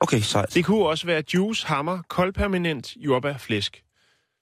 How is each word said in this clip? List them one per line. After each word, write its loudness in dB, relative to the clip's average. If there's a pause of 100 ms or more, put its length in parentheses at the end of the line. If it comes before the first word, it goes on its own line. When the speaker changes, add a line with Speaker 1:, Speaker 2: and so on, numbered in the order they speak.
Speaker 1:
Okay, 2
sejt. 0
Speaker 2:
Det 2
kunne 4
også -2
være 0 (120)
juice, 0
hammer, -2
kold 0
permanent, -2
jordbær, 0
flæsk. -4 (600)